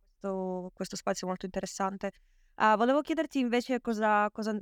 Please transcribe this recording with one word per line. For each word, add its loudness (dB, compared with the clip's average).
questo, -4
questo -8
spazio -4
molto -4
interessante. -6
Ah, 6
volevo 4
chiederti -2
invece 0
cosa, 2
cosa, -4